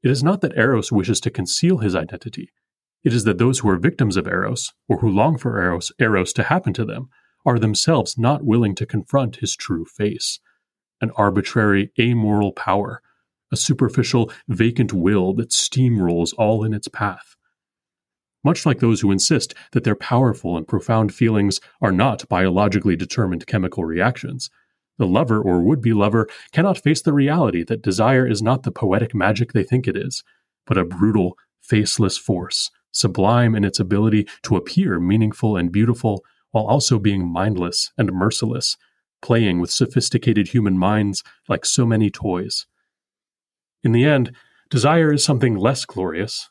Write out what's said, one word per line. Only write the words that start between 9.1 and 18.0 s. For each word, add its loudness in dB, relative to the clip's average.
his -6
true -6
face. -6
An -2
arbitrary, 2
amoral 2
power, -4
a -4
superficial, 0
vacant 0
will 2
that -4
steamrolls 0
all 0
in -2
its -8
path. -8